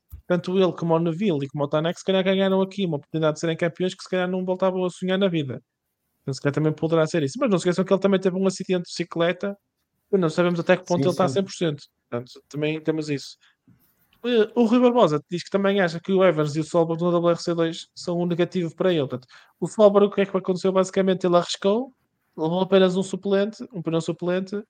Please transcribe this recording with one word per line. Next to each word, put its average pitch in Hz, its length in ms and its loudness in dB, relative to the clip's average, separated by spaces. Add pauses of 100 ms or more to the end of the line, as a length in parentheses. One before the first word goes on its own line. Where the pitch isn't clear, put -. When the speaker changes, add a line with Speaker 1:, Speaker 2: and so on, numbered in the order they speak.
(260)
Speaker 1:
tanto 180 320 0
ele 180 140 4
como 170 220 0
o 160 40 4
Neville 170 460 0
e 139 40 -8
como 143 160 -4
o 139 40 -6
Tanak, 160 300 -2
se - 60 -16
calhar 190 180 2
ganharam 190 380 2
aqui 190 240 -4
uma 160 120 -2
oportunidade 156 380 -2
de - 60 -14
serem 165 160 -2
campeões 180 380 -2
que - 80 -20
se - 80 -14
calhar 185 180 -2
não 185 160 -4
voltavam 185 400 -2
a 180 60 -2
sonhar 185 280 -4
na 196 100 2
vida. 151 340 -4 (580)
Então, 135 140 -6
se 131 60 -14
calhar 139 140 0
também 156 180 0
poderá 160 340 0
ser 160 160 -2
isso. 139 180 -4
Mas 285 80 0
não 185 100 2
se - 40 -4
esqueçam 180 220 0
que 190 80 0
ele 190 80 2
também 196 200 2
teve 185 160 -2
um 190 100 0
acidente 185 380 -4
de - 60 -20
bicicleta. 180 640 -4 (560)
E 202 60 4
não 170 100 2
sabemos 175 320 0
até 175 160 2
que - 80 -6
ponto 175 140 0
Speaker 2:
Sim, 135 60 2
Speaker 1:
ele 180 60 2
está 180 140 0
a 175 40 0
Speaker 2:
sim. 135 60 -4
Speaker 1:
cem 196 80 0
por 196 100 -6
cento. 156 320 -4 (260)
Portanto, 120 220 -8 (160)
também 151 340 -4
temos 156 260 -4
isso. 139 300 -8 (840)
Eh, 220 300 2
o 240 100 4
Rui 226 140 4
Barbosa 240 420 4 (100)
diz 175 120 -6
que - 80 -18
também 196 300 2
acha 170 180 0
que 190 140 -4
o 185 100 4
Evans 151 320 2
e 160 60 -2
o 151 40 0
Solberg 165 380 0
no 175 80 2
W 170 200 2
R 170 100 0
C 175 140 -4
dois 165 400 -4
são 175 260 -6
um 175 60 -2
negativo 170 500 -2
para 185 160 2
ele. 160 80 2
Portanto, 127 260 -6 (320)
o 185 80 -6
Solberg, 202 420 6
o - 20 -2
que 196 100 -4
é 190 60 2
que 190 100 -4
aconteceu? 185 340 -2
Basicamente, 190 560 0
ele 175 100 4
arriscou, 208 560 0 (440)
levou 170 240 0
apenas 185 360 4
um 190 60 -2
suplente, 196 720 -2
um 185 80 -10
pneu 165 200 -2
suplente 180 680 -4